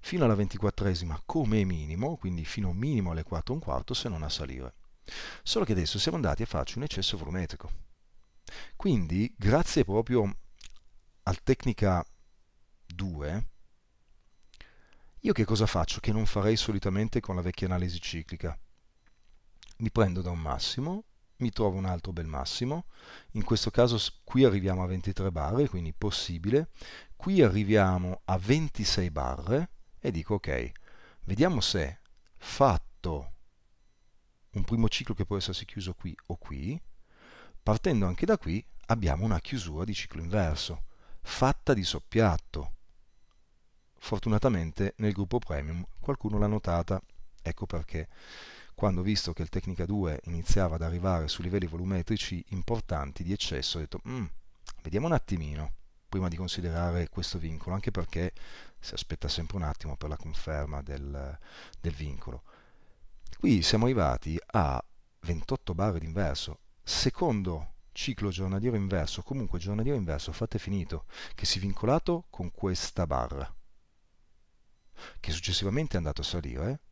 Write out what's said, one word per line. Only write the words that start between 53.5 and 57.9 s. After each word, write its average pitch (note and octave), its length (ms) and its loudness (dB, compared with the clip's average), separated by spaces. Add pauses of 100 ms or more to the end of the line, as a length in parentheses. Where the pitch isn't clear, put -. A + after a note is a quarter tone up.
ho E2 40 -4
detto: D#2 280 -6
"Mm, B2 160 -4 (580)
vediamo G2+ 240 0
un E3+ 80 4
attimino D2+ 580 -2 (360)
prima F#2 200 0
di E2 80 -4
considerare F2 720 -2
questo - 300 -4
vincolo", D#2+ 360 -4
anche G2 160 -2